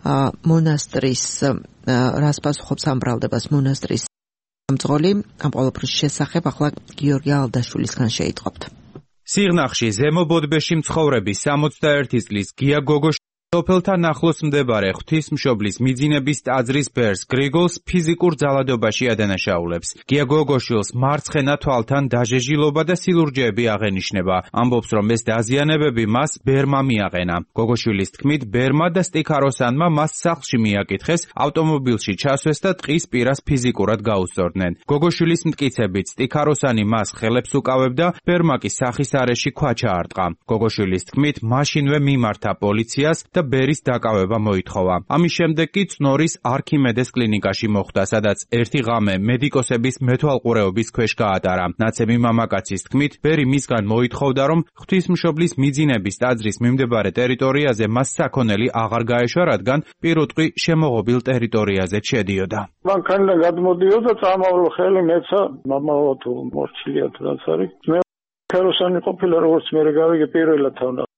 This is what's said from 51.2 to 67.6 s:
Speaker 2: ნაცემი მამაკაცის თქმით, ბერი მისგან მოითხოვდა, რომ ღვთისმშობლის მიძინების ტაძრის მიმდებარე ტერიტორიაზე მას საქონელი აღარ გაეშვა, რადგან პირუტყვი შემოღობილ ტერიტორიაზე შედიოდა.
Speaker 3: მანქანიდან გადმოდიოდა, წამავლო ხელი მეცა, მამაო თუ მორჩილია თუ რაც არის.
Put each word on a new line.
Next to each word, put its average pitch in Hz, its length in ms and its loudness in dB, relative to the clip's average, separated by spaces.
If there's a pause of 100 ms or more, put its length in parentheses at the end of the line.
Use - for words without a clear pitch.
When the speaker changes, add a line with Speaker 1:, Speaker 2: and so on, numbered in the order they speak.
Speaker 2:
ნაცემი 113 460 0
მამაკაცის 113 640 0
თქმით, 143 340 -2
ბერი 151 300 0
მისგან 131 380 0
მოითხოვდა, 123 600 0
რომ 160 160 2 (100)
ღვთისმშობლის 170 840 0
მიძინების 131 640 0
ტაძრის 113 400 0
მიმდებარე 120 520 2
ტერიტორიაზე 127 760 0
მას 120 240 0
საქონელი 120 600 0
აღარ 113 340 -2
გაეშვა, 120 400 0
რადგან 127 340 0 (160)
პირუტყვი 160 580 0
შემოღობილ 127 680 2
ტერიტორიაზე 104 800 0
შედიოდა. 98 600 -2 (180)
Speaker 3:
მანქანიდან 190 600 2
გადმოდიოდა, 180 760 2
წამავლო 185 560 2
ხელი 185 320 2
მეცა, 170 380 2 (200)
მამაო 143 560 0
თუ 123 140 -8 (160)
მორჩილია 139 640 -4
თუ - 140 -12
რაც 143 220 -6
არის. 170 260 -2 (120)